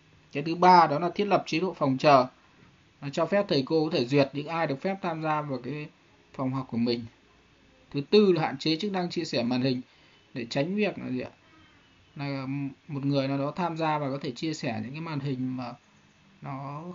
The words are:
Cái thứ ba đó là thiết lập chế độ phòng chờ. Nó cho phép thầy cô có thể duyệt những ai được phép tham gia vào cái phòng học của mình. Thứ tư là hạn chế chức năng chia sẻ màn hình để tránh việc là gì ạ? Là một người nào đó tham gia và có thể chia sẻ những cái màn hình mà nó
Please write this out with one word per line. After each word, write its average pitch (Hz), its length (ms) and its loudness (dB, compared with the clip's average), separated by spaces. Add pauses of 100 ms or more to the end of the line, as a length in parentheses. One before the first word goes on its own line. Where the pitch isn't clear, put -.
(320)
Cái 143 100 -4
thứ 160 120 -4
ba 175 320 8
đó 147 120 0
là 175 120 -2
thiết 202 140 -2
lập 185 220 2
chế 160 140 -2
độ 185 140 -2
phòng 135 240 0
chờ. 135 280 8 (720)
Nó 143 120 -10
cho 165 140 0
phép 202 220 2
thầy 143 180 2
cô 156 180 2
có 160 60 -2
thể 214 160 0
duyệt 139 260 4
những 147 140 -6
ai 165 200 -2
được 139 140 -4
phép 190 220 -4
tham 160 200 -4
gia 156 180 0
vào 135 240 -6
cái 151 240 -8 (440)
phòng 131 200 -4
học 131 180 -4
của 117 60 -6
mình. 120 280 0 (840)
Thứ 143 100 -4 (100)
tư 202 220 8
là 156 100 2
hạn 123 160 -4
chế 160 180 -2
chức 202 160 -4
năng 175 180 -2
chia 170 140 -4
sẻ 139 180 0
màn 123 200 0
hình 127 180 0 (540)
để 117 160 -8
tránh 160 260 -2
việc 208 220 -2
là 127 120 -8
gì 127 100 -4
ạ? - 100 -10 (840)
Là 139 300 -6 (420)
một 139 160 -6
người 139 240 2
nào 139 100 -2
đó 143 180 -2
tham 170 200 -2
gia 156 220 0
và 143 120 -4
có 139 120 -4
thể 147 80 -8
chia 156 240 -6
sẻ 113 280 -6
những 120 100 -10
cái 156 80 -10
màn 160 200 -6
hình 127 360 -4
mà 123 160 -8 (720)
nó 143 420 -10 (100)